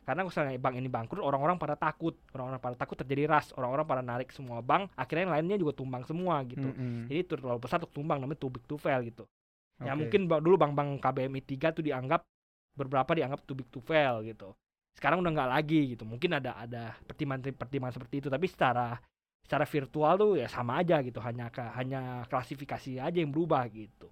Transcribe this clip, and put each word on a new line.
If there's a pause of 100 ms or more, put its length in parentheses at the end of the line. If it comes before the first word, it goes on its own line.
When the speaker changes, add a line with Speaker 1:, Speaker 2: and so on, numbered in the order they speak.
Speaker 1:
Karena
misalnya
bank
ini
bangkrut,
orang-orang
pada
takut. (160)
Orang-orang
pada
takut,
terjadi
rush.
Orang-orang
pada
narik
semua
bank,
akhirnya
yang
lainnya
juga
tumbang
semua
gitu.
Speaker 2:
Mm-mm.
Speaker 1:
Jadi
itu
terlalu
besar
untuk
tumbang,
namanya
too
big
to
fail
gitu. (560)
Ya,
Speaker 2:
Oke.
Speaker 1:
mungkin
ba-,
dulu
bank-bank
K
B (100)
M
I
tiga
tuh
dianggap (560)
beberapa
dianggap
too
big
to
fail
gitu. (400)
Sekarang
udah
nggak
lagi
gitu.
Mungkin
ada,
ada
pertimbangan,
pertimbangan
seperti
itu.
Tapi
secara (500)
secara
virtual
tuh (100)
ya
sama
aja
gitu,
hanya
ke-,
hanya
klasifikasi
aja
yang
berubah
gitu.